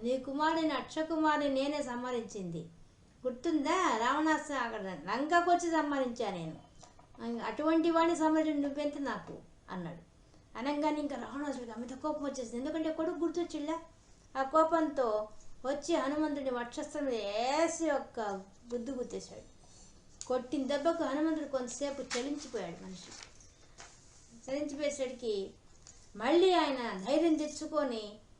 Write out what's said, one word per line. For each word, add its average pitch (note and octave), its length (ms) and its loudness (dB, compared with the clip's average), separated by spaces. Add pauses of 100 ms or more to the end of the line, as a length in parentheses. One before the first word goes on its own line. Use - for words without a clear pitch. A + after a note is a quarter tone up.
నీ B3+ 140 2
కుమారుడైన D4+ 560 2
అక్షకుమారుని D#4 760 2
నేనే C#4 340 0
సంహరించింది, A#3 760 -4 (640)
గుర్తుందా? D4+ 720 2
రావణాసురుడు C#4+ 680 2
అక్కడ A3 180 -6
లంకకొచ్చి D#4 880 2
సంహరించా C4+ 580 0
నేను, E3 260 -4 (840)
అటువంటి D#4+ 520 4
వాడిని E4 240 6
సంహరించిన D#4 520 2
నువ్వెంత D4 320 -2
నాకు?" A3+ 380 -6 (320)
అన్నాడు. E3+ 400 -8 (480)
అనగానే D4 440 0
ఇంకా C#4 140 -4
రావణాసుడికి A#3+ 560 -6
అమిత A#3+ 220 -8
కోపం D4 300 -4
వచ్చేసింది, B3 340 -4
ఎందుకంటే D#4 340 -2
కొడుకు D#4+ 280 -2
గుర్తొచ్చిళ్ళా. D#4+ 600 -2 (580)
ఆ C4+ 60 2
కోపంతో C#4 840 4 (360)
వచ్చి D4 300 0
హనుమంతుడి C#4+ 540 0
వక్షస్థలం C#4 560 -4
మీద C4 80 0
వేసి C4 760 2
ఒక్క C4+ 300 -2 (540)
గుద్దు A#3+ 180 -4
గుద్దేశాడు. G#3 680 -8 (640)
కొట్టిన B3+ 420 -2
దెబ్బకు D#4 360 2
హనుమంతుడు C#4+ 440 0
కొంతసేపు C4+ 540 -4
చలించిపోయాడు A#3+ 840 -4
మనిషి. F#3 260 -14 (1400)
చలించిపోయేసరికి C4+ 1000 -2 (640)
మళ్ళీ E4 380 6
ఆయన B3 520 2
ధైర్యం D4+ 280 6
తెచ్చుకొని C#4+ 840 -2 (200)